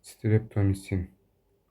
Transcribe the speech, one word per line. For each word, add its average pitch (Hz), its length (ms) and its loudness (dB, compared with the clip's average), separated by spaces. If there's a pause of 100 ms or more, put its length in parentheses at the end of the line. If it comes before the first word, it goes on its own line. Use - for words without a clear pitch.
streptomisin, 98 1080 -2 (600)